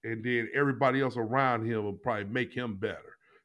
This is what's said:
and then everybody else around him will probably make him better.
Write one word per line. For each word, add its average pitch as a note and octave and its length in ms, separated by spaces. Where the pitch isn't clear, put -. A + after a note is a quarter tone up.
and A2+ 200
then A#2+ 300
everybody C3+ 480
else B2 160
around A#2 480
him A2 180
will G2+ 100
probably G#2 320
make A#2+ 280
him A#2+ 220
better. F#2+ 420